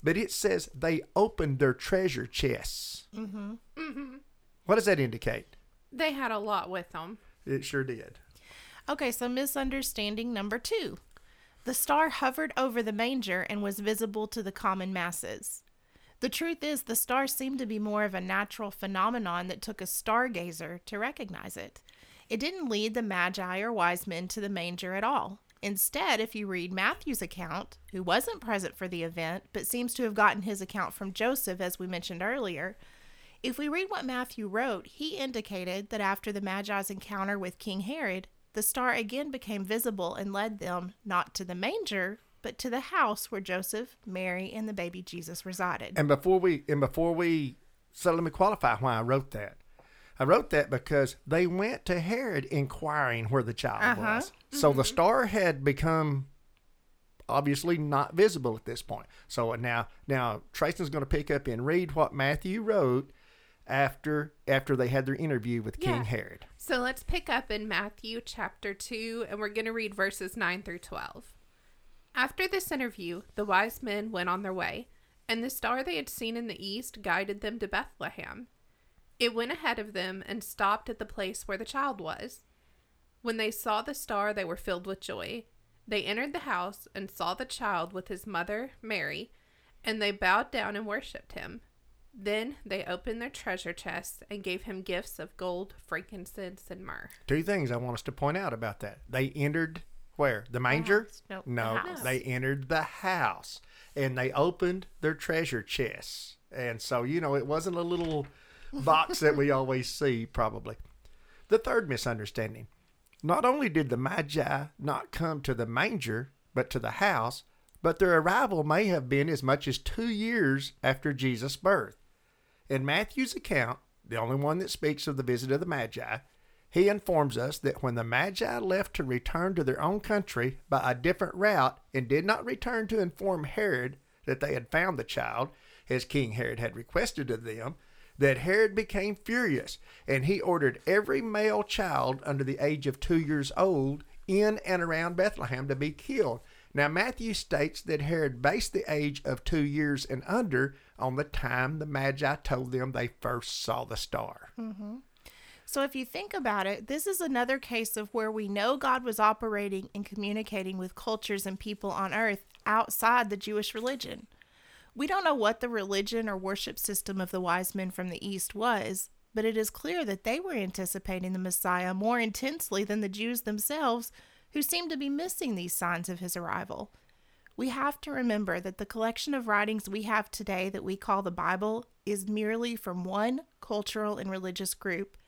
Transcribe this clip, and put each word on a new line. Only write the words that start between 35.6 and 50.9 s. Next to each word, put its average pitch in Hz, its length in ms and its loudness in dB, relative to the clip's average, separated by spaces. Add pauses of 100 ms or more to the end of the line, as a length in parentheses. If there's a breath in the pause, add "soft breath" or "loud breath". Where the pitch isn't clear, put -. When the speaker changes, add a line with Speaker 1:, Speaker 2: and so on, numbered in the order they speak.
Speaker 2:
that 214 140 -2
after 196 300 0
the 202 100 -4
Magi's 202 480 -2
encounter 196 480 -4
with 180 200 -6
King 196 220 -4
Herod, 202 480 -4 (240)
the 214 100 -2
star 247 300 2
again 247 400 -2
became 208 320 -4
visible 208 500 -2
and 196 180 -4
led 208 280 -2
them 180 340 -4 (100)
not 185 300 0
to 190 100 -6
the 180 120 -8
manger, 214 640 -2 (200)
but - 180 -8
to 254 120 -6
the 247 100 0
house 262 520 0
where 196 80 -4
Joseph, 190 560 -4 (100)
Mary, 185 460 -4
and 220 160 -4
the 214 60 -6
baby 180 280 -6
Jesus 170 420 -10
resided. 180 520 -4
Speaker 1:
And 151 100 4
before 143 320 6
we, 180 300 4
and 147 100 4
before 160 360 2
we, 160 420 2 (360)
so 175 220 4
let 170 80 2
me 165 80 0
qualify 185 460 4
why 123 220 2
I 113 40 2
wrote 131 300 2
that. 104 240 -8 (640 soft breath)
I - 40 0
wrote 170 260 6
that 147 200 4
because 135 460 2 (100)